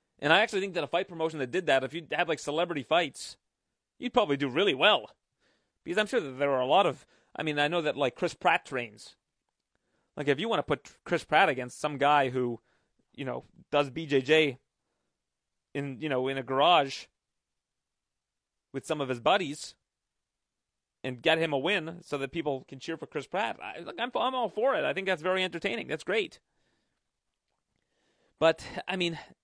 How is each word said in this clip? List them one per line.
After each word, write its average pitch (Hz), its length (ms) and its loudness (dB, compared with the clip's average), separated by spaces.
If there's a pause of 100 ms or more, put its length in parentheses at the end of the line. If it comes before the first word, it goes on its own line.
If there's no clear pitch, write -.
(180)
And 147 160 2
I 196 80 6
actually 208 200 0
think 196 120 -6
that 165 100 -2
a 139 40 -4
fight 185 220 -2
promotion 160 300 -4
that 123 120 -4
did 175 160 -2
that, 135 160 4
if 131 100 -6
you 165 180 -10
had, 156 160 0
like, 160 120 -2
celebrity 160 440 -4
fights, - 540 -2 (600)
you'd 240 140 -8
probably 160 240 4
do 139 120 0
really 165 240 2
well. 143 380 4 (720)
Because 170 140 -4
I'm 214 100 2
sure 247 120 -2
that 135 200 -6
there 143 120 2
are 131 80 2
a 127 60 2
lot 175 200 6
of, 147 200 -2 (300)
I - 80 -6
mean, 151 160 -2
I 147 80 4
know 170 140 0
that, 151 160 -2
like, 135 180 0
Chris 175 180 -2
Pratt 175 320 2
trains. 117 500 -10 (1040)
Like, 143 100 -4
if 143 140 0
you 226 80 -4
wanna 185 120 0
put - 300 -6 (140)
Chris 165 180 -2
Pratt 165 240 4
against 123 320 -4
some 147 180 -4
guy 143 320 4
who, 123 300 -2 (560)
you - 80 -10
know, 127 220 -8 (260)
does 147 180 2
B 156 160 -8
J 135 160 4
J 143 360 4 (1160)
in, 139 280 -6
you 156 80 -4
know, 131 180 0
in 135 100 -4
a 131 60 -6
garage 139 640 4 (1700)
with 135 120 -8
some 151 140 -4
of 139 80 -4
his 123 140 -4
buddies 156 520 0 (1300)
and 127 180 -8
get 160 180 2
him 160 140 0
a 139 40 0
win 170 440 -4
so - 160 -6
that 135 140 -6
people 139 360 -6
can 135 100 -16
cheer 160 200 -8
for 151 100 -14
Chris 139 180 -8
Pratt, 214 380 -4
I, 98 160 -12
like, 349 180 -14
I'm, 247 160 -6
I'm 262 220 0
all 240 140 -2
for 233 260 0
it. 151 80 0
I 139 100 0
think 190 140 -4
that's 170 160 -2
very 185 200 2
entertaining. 185 440 -4
That's 151 160 -6
great. 208 360 -4 (2000)
But, 160 260 4 (240)
I 190 100 -4
mean, 170 200 0 (260)